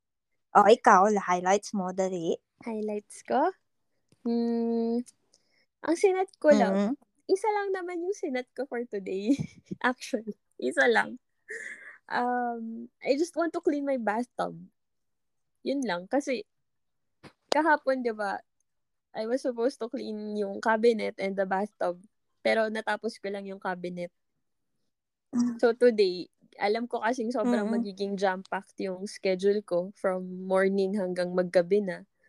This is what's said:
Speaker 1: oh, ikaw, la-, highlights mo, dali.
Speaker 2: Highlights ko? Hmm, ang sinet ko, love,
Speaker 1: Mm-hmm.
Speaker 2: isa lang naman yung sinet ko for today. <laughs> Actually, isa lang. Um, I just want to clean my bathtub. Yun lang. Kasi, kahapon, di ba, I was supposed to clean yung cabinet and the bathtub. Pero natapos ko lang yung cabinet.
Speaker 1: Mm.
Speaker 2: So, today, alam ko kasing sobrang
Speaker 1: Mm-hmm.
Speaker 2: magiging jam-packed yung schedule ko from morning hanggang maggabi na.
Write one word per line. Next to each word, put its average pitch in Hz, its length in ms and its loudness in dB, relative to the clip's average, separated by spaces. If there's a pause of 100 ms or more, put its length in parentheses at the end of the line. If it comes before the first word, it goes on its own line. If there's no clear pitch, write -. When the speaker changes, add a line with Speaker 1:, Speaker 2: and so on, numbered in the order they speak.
(540)
Speaker 1:
oh, 202 120 8
ikaw, 208 400 8
la-, 208 200 2
highlights 180 480 0
mo, 185 160 -2
dali. 185 480 -2 (240)
Speaker 2:
Highlights 214 600 -8
ko? 269 280 0 (720)
Hmm, 233 800 0 (800)
ang 320 120 0
sinet 370 440 2
ko, 302 120 6
love, 214 280 4 (120)
Speaker 1:
Mm-hmm. 285 40 -4 (320)
Speaker 2:
isa 392 220 0
lang 403 220 0
naman 359 320 -6
yung 370 120 -4
sinet 254 400 -6
ko 262 120 -8
for 240 200 -6
today. 202 480 -2 (240)
<laughs> - 240 -12
Actually, 226 520 -4 (240)
isa 262 280 0
lang. 220 320 2 (880)
Um, 240 800 -4 (160)
I 262 120 2
just 320 200 -2
want 330 200 -2
to 339 80 -4
clean 294 200 0
my 277 160 0
bathtub. 208 560 -4 (1080)
Yun 269 200 -2
lang. 185 240 -4
Kasi, 262 360 -2 (1080)
kahapon, 262 520 2
di 240 80 -2
ba, 208 280 -4 (760)
I 220 120 -6
was 247 160 -2
supposed 240 360 -2
to 226 80 -6
clean 214 500 -8
yung 202 220 -4
cabinet 220 600 2
and 196 160 -2
the 190 120 0
bathtub. 190 520 -2 (440)
Pero 220 240 2
natapos 220 520 -6
ko 196 120 -10
lang 202 160 -8
yung 196 160 -12
cabinet. 180 480 -6 (1200)
Speaker 1:
Mm. 240 280 0
Speaker 2:
So, 240 120 4
today, 208 560 2 (320)
alam 226 320 -2
ko 233 80 -4
kasing 226 320 -2
sobrang 240 320 0
Speaker 1:
Mm-hmm. 226 160 -2
Speaker 2:
magiging 202 360 -6
jam-packed 190 680 -4
yung 190 240 -6
schedule 196 560 0
ko 180 320 -4
from 185 320 -4 (180)
morning 190 540 2
hanggang 180 320 -2
maggabi 180 480 2
na. 185 240 -4 (260)